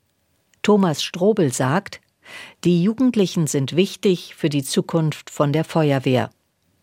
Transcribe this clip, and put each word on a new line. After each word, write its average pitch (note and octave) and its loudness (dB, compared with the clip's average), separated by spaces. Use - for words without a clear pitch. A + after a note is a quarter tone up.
Thomas F#3+ 2
Strobel F#3 0
sagt, C#3 -2
die F3 4
Jugendlichen G#3+ 0
sind C3+ -2
wichtig F#3+ -2
für - -4
die C#3+ -2
Zukunft - -2
von C#3+ 0
der D#3 0
Feuerwehr. C3+ 0